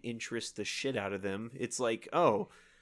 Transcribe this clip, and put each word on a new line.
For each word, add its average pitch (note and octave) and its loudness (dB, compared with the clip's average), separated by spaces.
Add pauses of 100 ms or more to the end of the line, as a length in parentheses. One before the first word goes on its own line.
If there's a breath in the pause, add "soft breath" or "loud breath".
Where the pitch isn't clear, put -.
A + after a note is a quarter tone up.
interest A#2 -6
the G#2 -2
shit C3 -2
out G2 0
of G2 -2
them. G2+ -4
It's - -4
like, A#2 0
oh, D#3 6 (340 soft breath)